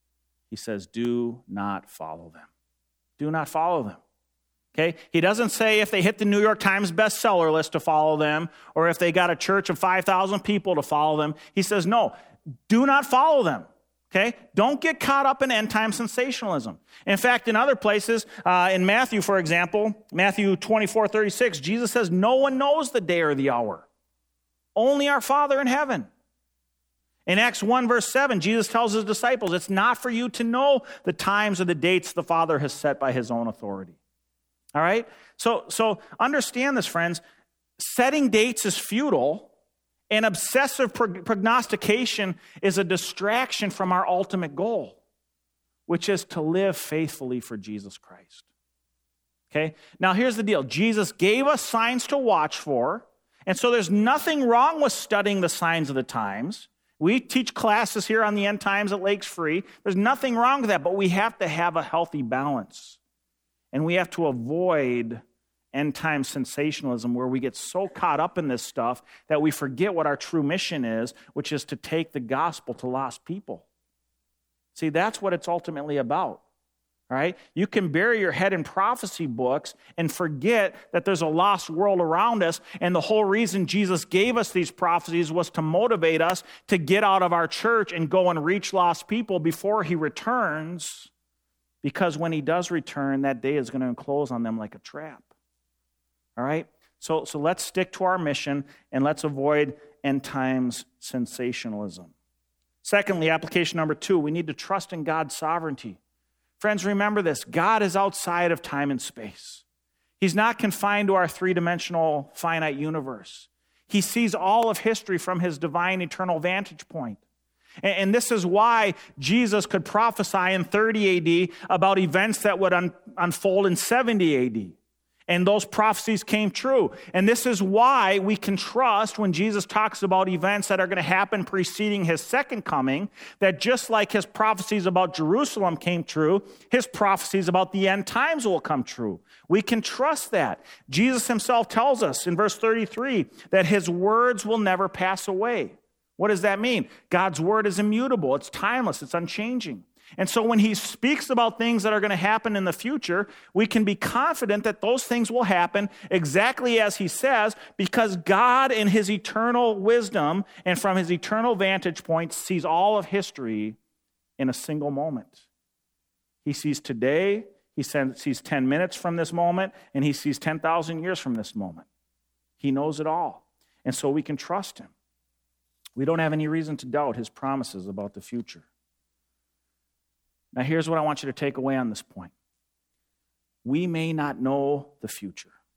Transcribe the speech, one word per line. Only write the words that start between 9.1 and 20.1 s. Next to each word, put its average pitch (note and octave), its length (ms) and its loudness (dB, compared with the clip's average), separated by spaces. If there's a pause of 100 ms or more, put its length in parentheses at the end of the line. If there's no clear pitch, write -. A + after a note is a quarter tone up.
got F3 160 4
a E3+ 80 0
church G3 320 0
of F3 100 -4
five F#3 280 0
thousand F#3+ 340 2
people G3 360 -2
to F#3+ 60 0
follow D3+ 360 0
them. D3+ 160 -2 (200)
He G3+ 60 2
says, F3+ 260 0
"No, G#3+ 280 2 (540)
do A#3 180 4
not C#4 180 4
follow C#4 380 4
them." C3 240 -2 (440)
Okay? G#3+ 240 2 (200)
Don't C4 260 2
get D#4+ 200 -2
caught C#4 260 2
up C4 160 2
in C4 80 2
end-time A3 420 0
sensationalism. G3+ 840 -4 (260)
In G3 140 2
fact, B3 280 2
in A3 100 2
other C4 200 4
places, G#3+ 480 0 (220)
uh, F3+ 260 6
in F#3 140 2
Matthew, A3+ 340 2
for G3 180 2
example, F3+ 760 0